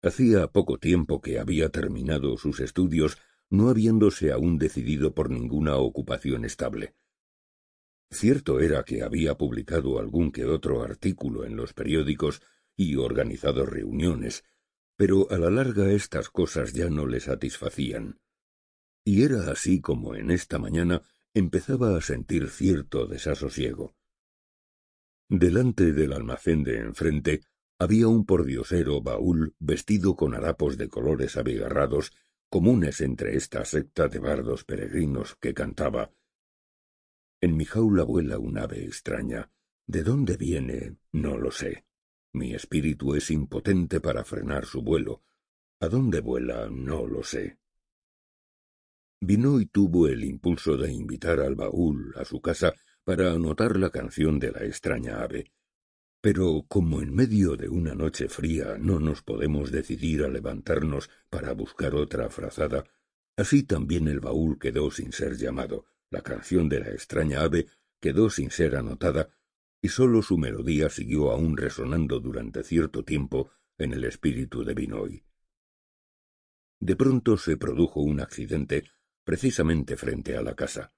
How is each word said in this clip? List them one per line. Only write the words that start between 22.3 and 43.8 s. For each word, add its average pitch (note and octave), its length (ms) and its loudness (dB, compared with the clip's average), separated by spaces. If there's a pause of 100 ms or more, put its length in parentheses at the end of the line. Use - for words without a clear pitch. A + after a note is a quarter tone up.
cierto C#2+ 560 0
desasosiego. - 880 -6 (1300)
Delante F#2 640 4
del C#2+ 200 0
almacén C#2 500 0
de B1 160 -2
enfrente D2+ 640 -2 (380)
había A2 300 4
un A2+ 160 6
pordiosero C#2+ 800 2
baúl D2+ 560 0
vestido F2 580 2
con C#2 180 0
harapos D2 440 -2
de - 100 -6
colores C2+ 480 -2
abigarrados, B1+ 760 -2 (340)
comunes F2 540 4
entre B1+ 340 -2
esta - 300 -2
secta D2+ 420 0
de - 100 -6
bardos B1 460 -2
peregrinos - 720 -4
que - 160 -4
cantaba: - 580 -4 (1300)
"En E2+ 120 4
mi D#2 120 0
jaula G#2 380 4
vuela C#2 340 0
un - 180 -6
ave - 300 -6
extraña. - 640 -8 (360)
¿De E2 180 -2
dónde C3 340 2
viene? B1+ 580 -4 (160)
No D2 240 -2
lo A#1+ 140 -2
sé. - 340 -8 (480)
Mi B1 220 -4
espíritu D2 600 -2
es D2+ 160 -2
impotente E2 680 0